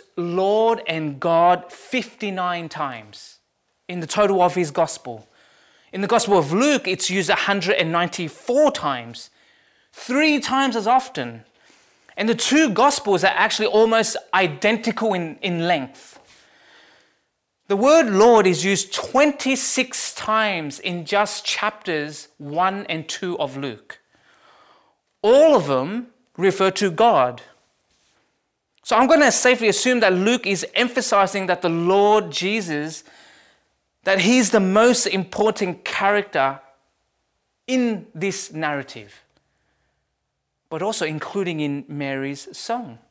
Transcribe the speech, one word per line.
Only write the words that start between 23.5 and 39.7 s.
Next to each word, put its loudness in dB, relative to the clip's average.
Luke. -10
All 6
of 2
them -2
refer 2
to -2
God. 2
So 0
I'm 6
gonna 6
safely 2
assume 2
that 4
Luke 0
is -2
emphasizing 0
that -2
the 0
Lord 2
Jesus, -6
that 2
he's 4
the 4
most 4
important -2
character -2
in -2
this -6
narrative, -8